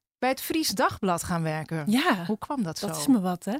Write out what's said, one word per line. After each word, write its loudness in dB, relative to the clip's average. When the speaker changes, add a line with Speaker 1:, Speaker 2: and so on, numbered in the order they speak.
Speaker 1:
bij 0
het 0
Fries -2
Dagblad 0
gaan -2
werken. -2
Speaker 2:
Ja, 2
Speaker 1:
Hoe -2
kwam -4
dat -4
Speaker 2:
dat -4
Speaker 1:
zo? -6
Speaker 2:
is -2
me 6
wat, -2
hè? -2